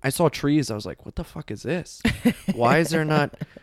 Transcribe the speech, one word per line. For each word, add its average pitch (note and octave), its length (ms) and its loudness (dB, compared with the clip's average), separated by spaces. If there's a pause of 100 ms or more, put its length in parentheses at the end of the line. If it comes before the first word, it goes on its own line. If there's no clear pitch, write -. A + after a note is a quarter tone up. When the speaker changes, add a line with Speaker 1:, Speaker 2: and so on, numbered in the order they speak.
Speaker 1:
I C3+ 60 -2
saw D#3+ 180 2
trees. C#3+ 420 0
I A2 60 -6
was G#2 100 -8
like, - 200 -12
"What - 100 -16
the F3 80 -6
fuck - 280 -14
is G#2 120 -12
this? - 380 -6 (260)
Speaker 2:
<laughs> - 260 -2
Speaker 1:
Why A#2+ 260 4
is E3 100 2
there D#3+ 160 0
not D3+ 280 2 (280)